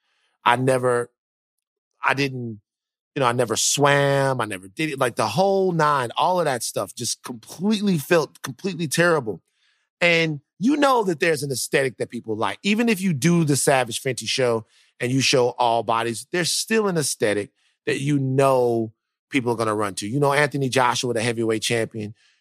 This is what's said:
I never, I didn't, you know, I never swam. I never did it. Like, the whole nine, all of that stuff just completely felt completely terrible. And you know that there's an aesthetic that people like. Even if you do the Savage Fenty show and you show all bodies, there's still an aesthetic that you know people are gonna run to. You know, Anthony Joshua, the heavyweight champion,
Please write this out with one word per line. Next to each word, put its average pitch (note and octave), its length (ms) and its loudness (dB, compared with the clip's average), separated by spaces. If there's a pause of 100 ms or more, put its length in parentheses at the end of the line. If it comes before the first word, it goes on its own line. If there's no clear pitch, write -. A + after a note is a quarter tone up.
(440)
I A#2+ 120 4
never, B2+ 540 0 (920)
I C#3 100 2
didn't, B2+ 460 -4 (540)
you C#3+ 60 -2
know, C3 60 4
I A#2+ 60 4
never A#2 240 0
swam. C#3 840 2
I A2+ 60 0
never G2 220 -10
did D#3 220 -4
it. C3+ 80 -8
Like, B2+ 180 0
the A#2 120 0
whole F#3+ 440 2
nine, D3 440 2
all F3 240 0
of E3+ 60 0
that B2+ 160 -2
stuff - 320 -6
just - 280 -8
completely F#3+ 760 -2
felt D3+ 440 0
completely E3 460 -6
terrible. D3 540 0 (580)
And E3 400 2 (180)
you C4 180 2
know C4+ 280 4
that F3 160 -2
there's D#3+ 220 0
an C#3+ 100 -6
aesthetic C3+ 460 -2
that A#2 120 -6
people A2+ 260 -8
like. G#2 260 -4
Even G#3+ 260 2
if G3 120 0
you F#3+ 120 0
do E3 320 2
the C#3+ 120 2
Savage B2+ 460 0
Fenty A#2+ 240 -6
show A#2 380 0 (340)
and B2 140 -2
you C3+ 80 2
show B2 300 4
all A#2 320 0
bodies, A2+ 500 -2
there's E3+ 180 -2
still A3 380 0
an F3+ 80 0
aesthetic G#2+ 560 -2 (340)
that B2+ 140 -2
you C#3+ 180 0
know C3 760 2 (380)
people A#2+ 220 0
are A2 40 -2
gonna A2 180 -2
run G#2 220 -4
to. G#2 120 -8
You B2+ 120 -4
know, C#3+ 120 2
Anthony C#3 380 0
Joshua, A#2+ 440 0
the A2 80 -2
heavyweight A2+ 400 -2
champion, A2 520 -4 (260)